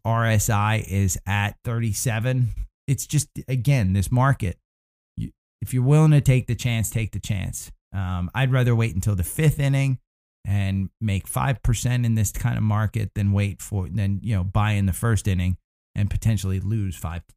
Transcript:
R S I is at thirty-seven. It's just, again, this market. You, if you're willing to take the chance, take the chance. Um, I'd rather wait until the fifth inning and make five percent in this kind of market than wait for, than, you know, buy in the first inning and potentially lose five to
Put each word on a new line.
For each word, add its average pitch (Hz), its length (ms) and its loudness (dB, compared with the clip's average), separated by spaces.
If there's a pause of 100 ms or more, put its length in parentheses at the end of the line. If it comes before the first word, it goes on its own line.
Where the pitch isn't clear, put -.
R 113 220 0
S 110 220 2
I 107 380 0
is 98 380 0
at 101 380 -2
thirty-seven. 117 840 -2 (360)
It's - 220 -2
just, 147 220 -2 (180)
again, 127 460 2
this 98 180 0
market. 123 460 2 (580)
You, - 160 -8 (300)
if 107 120 -6
you're 127 100 0
willing 151 280 6
to 147 80 6
take 127 280 2
the 117 80 -2
chance, 113 340 -2
take 113 240 -4
the 104 60 -8
chance. 90 520 -6 (240)
Um, 92 400 -4
I'd 127 160 2
rather 123 240 2
wait 113 180 0
until 95 220 0
the 85 80 0
fifth 151 360 2
inning 135 400 0 (440)
and 98 460 0 (100)
make 98 280 -2
five 131 360 -2
percent 120 420 0
in 113 100 2
this 107 160 0
kind 120 260 -2
of 110 60 0
market 107 500 0
than 101 180 2
wait 101 300 0
for, 95 260 -4
than, 98 360 -2
you 110 120 -2
know, 90 80 0
buy 104 280 2
in 101 140 2
the 92 80 2
first 113 340 0
inning 90 300 0 (380)
and 98 140 0
potentially 95 500 0
lose 98 360 -4
five 85 320 -10
to - 100 -20